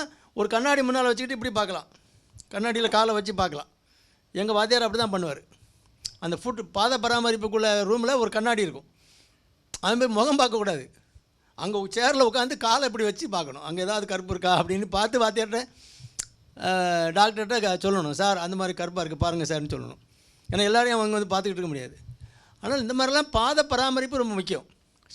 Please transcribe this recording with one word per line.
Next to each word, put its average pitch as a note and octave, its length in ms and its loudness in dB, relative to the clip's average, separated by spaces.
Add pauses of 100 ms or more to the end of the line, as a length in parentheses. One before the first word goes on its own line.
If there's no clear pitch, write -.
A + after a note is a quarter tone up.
(340)
ஒரு G#3 140 0
கண்ணாடி C4+ 340 2
முன்னால B3+ 220 2
வச்சுக்கிட்டு B3 300 0
இப்படி A#3+ 180 -6
பார்க்கலாம், F#3+ 360 -4 (640)
கண்ணாடியில A3 380 0
காலை A3 240 4
வச்சு G#3 220 -4
பார்க்கலாம். D#3 320 -2 (640)
எங்க G#3+ 220 -2
வாத்தியார் A3 300 4
அப்படி A3+ 200 0
தான் G3+ 100 0
பண்ணுவாரு. E3 280 -4 (760)
அந்த E3+ 240 -4
ஃபுட் A#3 180 -6 (100)
பாத A#3+ 260 2
பராமரிப்புக்குள்ள A3+ 680 0 (180)
ரூம்ல A#3 320 2
ஒரு A3 120 0
கண்ணாடி A3 320 0
இருக்கும், C#3+ 240 -6 (960)
அது G3+ 160 2
மாதிரி A#3+ 180 2
முகம் C#4 260 4
பார்க்கக்கூடாது. G3+ 500 0 (680)
அங்க G3 220 -4
சேர்ல A#3+ 440 2
உட்காந்து B3 360 2
காலை A#3+ 280 2
இப்படி A3 180 -2
வச்சு G#3+ 260 -4
பார்க்கணும், D3+ 320 -6
அங்க D#3+ 200 -6
ஏதாவது G3+ 260 -2
கருப்பு F#3 220 -6
இருக்கா F3+ 340 2
அப்படின்னு F#3+ 220 -4
பார்த்து G#3+ 340 0
வாத்தியார்கிட்ட, A3 400 0 (960)
அஹ், F3+ 540 0
டாக்டர்கிட்ட G#3+ 500 2
க-, F#3+ 260 0
சொல்லணும், F3+ 240 2
"சார், F#3+ 260 2
அந்த F3 180 -4
மாதிரி F#3 220 -4
கருப்பா F3 220 -6
இருக்கு, D#3 180 -4
பாருங்க E3+ 280 0
சார்ன்னு" D3+ 280 -4
சொல்லணும். B2 260 -12 (520)
ஏன்னா, F#3+ 120 0
எல்லாரையும் A#3 360 4
அவங்க G#3+ 180 0
வந்து F#3+ 180 -2
பார்த்துக்கிட்டு F#3+ 220 -2
இருக்க F3+ 100 -4
முடியாது. C3+ 300 -10 (640)
ஆனால், C4 200 -2
இந்த A3+ 120 -4
மாதிரிலாம் C4+ 380 2
பாத C#4+ 340 2
பராமரிப்பு C4 520 -2
ரொம்ப A#3+ 160 -2
முக்கியம். F3+ 320 -4 (500)